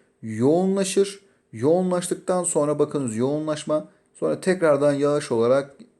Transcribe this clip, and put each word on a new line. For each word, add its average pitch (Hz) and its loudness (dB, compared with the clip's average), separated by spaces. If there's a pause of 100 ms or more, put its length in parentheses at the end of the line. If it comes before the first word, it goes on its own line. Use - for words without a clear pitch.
(220)
yoğunlaşır. 185 0 (220)
Yoğunlaştıktan 180 0
sonra 147 0
bakınız 143 -2
yoğunlaşma, 151 -2 (260)
sonra 156 -4
tekrardan 151 2
yağış 147 0
olarak 127 2 (240)